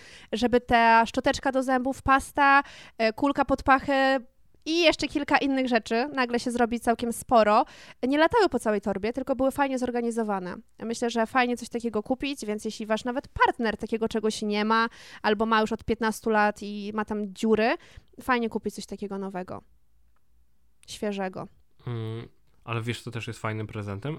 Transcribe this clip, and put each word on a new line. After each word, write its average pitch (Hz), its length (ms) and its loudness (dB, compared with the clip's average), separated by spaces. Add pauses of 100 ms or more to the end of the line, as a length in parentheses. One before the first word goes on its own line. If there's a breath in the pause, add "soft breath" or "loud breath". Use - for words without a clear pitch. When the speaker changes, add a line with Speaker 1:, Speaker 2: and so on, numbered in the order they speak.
(320 loud breath)
Speaker 1:
żeby 233 280 2
ta 226 460 6
szczoteczka 269 460 0
do 262 100 0
zębów, 254 400 0
pasta, 277 600 4 (360 loud breath)
e, 220 140 2
kulka 277 320 0
pod 269 180 0
pachy 269 580 4 (440)
i 320 160 0
jeszcze 311 280 2
kilka 294 300 0
innych 269 300 0
rzeczy, 233 440 0
nagle 240 280 0
się 247 100 -2
zrobi 233 300 0
całkiem 233 320 0
sporo, 226 520 4 (440 loud breath)
nie 285 100 2
latały 349 300 4
po 254 100 -2
całej 214 220 0
torbie, 202 320 -4
tylko 262 240 -4
były 262 140 2
fajnie 269 280 0
zorganizowane. 233 800 -4 (220)
Ja - 60 -10
myślę, 233 260 -2
że 226 160 0
fajnie 247 300 0
coś 233 120 -14
takiego 220 340 -4
kupić, 277 440 -4
więc 214 180 -6
jeśli 220 220 -8
wasz 220 180 -2
nawet 254 240 -6
partner 240 480 0
takiego 226 320 -4
czegoś 214 340 -2
nie 208 220 -2
ma, 226 240 0 (340 loud breath)
albo 214 240 2
ma 220 140 2
już 220 120 0
od 220 120 -8
piętnastu 226 460 -2
lat 208 320 2
i 208 320 -10
ma 214 100 -2
tam 208 300 -6
dziury, 220 400 2 (480 soft breath)
fajnie 240 260 0
kupić 214 260 -6
coś - 120 -12
takiego 196 320 -10
nowego, 190 440 -10 (1200)
świeżego. 196 600 -8 (380)
Speaker 2:
Mm, 113 420 -8 (360)
ale 117 180 -6
wiesz, 117 200 -6
co - 80 -10
też 113 160 -8
jest 113 140 -10
fajnym 107 260 -6
prezentem? 101 520 -8